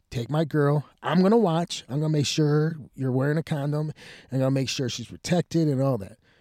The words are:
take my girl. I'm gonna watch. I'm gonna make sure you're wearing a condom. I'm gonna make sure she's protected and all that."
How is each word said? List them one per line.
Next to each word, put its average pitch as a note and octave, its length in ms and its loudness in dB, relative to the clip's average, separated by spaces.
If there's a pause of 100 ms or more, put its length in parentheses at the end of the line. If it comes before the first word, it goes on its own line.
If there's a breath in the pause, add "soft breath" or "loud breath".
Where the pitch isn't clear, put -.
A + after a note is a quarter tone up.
(120)
take A#2+ 180 -6
my D#3 160 0
girl. D3 400 2 (160)
I'm D#3+ 220 2
gonna G#3 120 6
watch. E3+ 540 0
I'm C3+ 100 -2
gonna D#3 100 0
make D3+ 180 0
sure D3+ 500 2 (180)
you're C3 160 -2
wearing C#3+ 280 0
a D3+ 40 -6
condom. D3 480 -4 (400 loud breath)
I'm C3 60 -2
gonna C3 140 2
make C3+ 180 0
sure B2+ 200 -4
she's A#2 180 -10
protected E3 600 -2
and C3+ 140 0
all C3+ 160 0
that." F#2+ 220 -12 (220 soft breath)